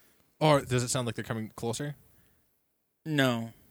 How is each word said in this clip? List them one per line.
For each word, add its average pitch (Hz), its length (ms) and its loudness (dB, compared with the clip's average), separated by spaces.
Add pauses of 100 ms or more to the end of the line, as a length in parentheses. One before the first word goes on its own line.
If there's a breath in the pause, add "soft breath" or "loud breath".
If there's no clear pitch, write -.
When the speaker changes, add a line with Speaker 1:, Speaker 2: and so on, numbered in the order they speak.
(400 soft breath)
Speaker 1:
Or 151 220 6
does 123 220 0
it 123 60 -4
sound 127 180 -2
like 110 80 -4
they're 113 80 -8
coming 110 320 -6
closer? 139 400 -6 (1080)
Speaker 2:
No. 127 460 0 (200)